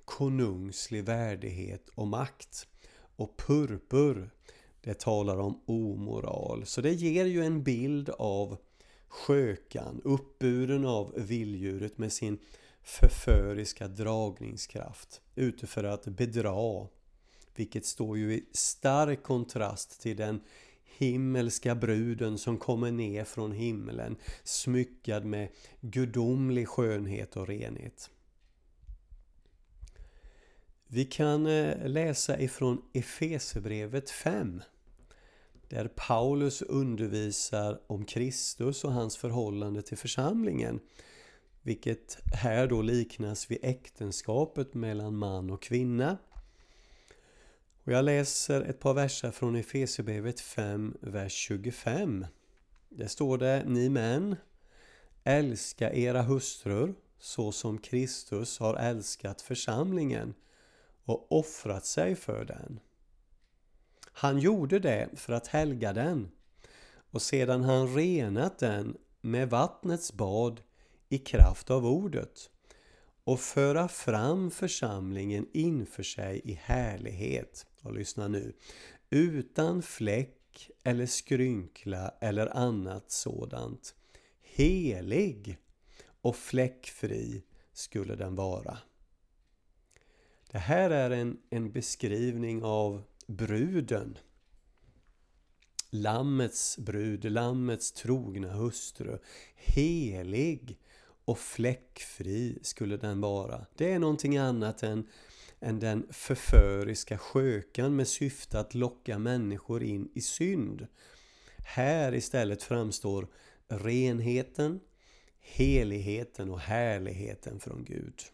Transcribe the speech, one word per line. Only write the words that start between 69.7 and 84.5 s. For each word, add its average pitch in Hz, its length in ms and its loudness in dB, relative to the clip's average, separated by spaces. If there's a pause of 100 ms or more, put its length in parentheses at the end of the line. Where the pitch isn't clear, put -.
bad 110 480 0 (480)
i 135 100 0
kraft - 520 0
av 127 160 0
ordet, 160 640 -4 (720)
och 127 160 0
föra 143 480 2
fram 147 640 0
församlingen 101 1000 -2
inför 156 500 0
sig 98 420 -6
i 107 80 -6
härlighet." 104 1120 -4 (160)
Och 107 120 -8
lyssna 104 340 -4
nu. 101 240 -4 (580)
"Utan 160 720 2
fläck - 880 -4 (120)
eller 123 240 2
skrynkla 101 1120 -2
eller 107 360 0
annat 98 540 0
sådant. - 840 -6 (460)
Helig 123 1200 2 (600)